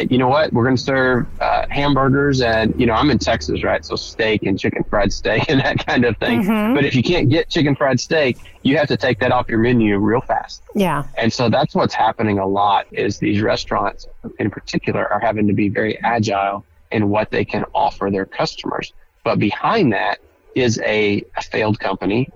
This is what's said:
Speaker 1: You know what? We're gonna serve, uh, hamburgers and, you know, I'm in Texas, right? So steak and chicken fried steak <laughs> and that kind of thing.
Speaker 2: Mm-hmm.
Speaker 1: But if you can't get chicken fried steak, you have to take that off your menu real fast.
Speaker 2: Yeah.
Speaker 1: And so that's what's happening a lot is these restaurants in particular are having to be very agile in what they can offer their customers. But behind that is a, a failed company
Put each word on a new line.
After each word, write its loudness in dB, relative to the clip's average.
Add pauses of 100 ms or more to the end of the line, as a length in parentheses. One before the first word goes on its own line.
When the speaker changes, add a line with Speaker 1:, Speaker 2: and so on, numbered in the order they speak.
(100)
Speaker 1:
You 2
know 2
what? 2
We're 2
gonna 2
serve, 0 (140)
uh, 0
hamburgers 2
and, 2
you 2
know, 2
I'm 2
in 2
Texas, -2
right? -2
So -8
steak -2
and -2
chicken -2
fried 0
steak -2
<laughs> -2
and 2
that -2
kind 2
of 0
thing. 0
Speaker 2:
Mm-hmm. 0
Speaker 1:
But 2
if 0
you 4
can't 2
get 2
chicken 2
fried 2
steak, 0 (240)
you 2
have 2
to 0
take 0
that 2
off 0
your 0
menu 4
real 2
fast. -4 (120)
Speaker 2:
Yeah. 0 (120)
Speaker 1:
And 0
so 0
that's 2
what's 0
happening 0
a 0
lot 2
is -4
these 0
restaurants -2 (320)
in -2
particular -4
are 0
having 0
to 2
be 2
very -2
agile 0 (260)
in 0
what 0
they 0
can -4 (100)
offer -2
their -2
customers. -6 (300)
But 0
behind 2
that -2 (360)
is 2
a, 0 (120)
a -6
failed -2
company -2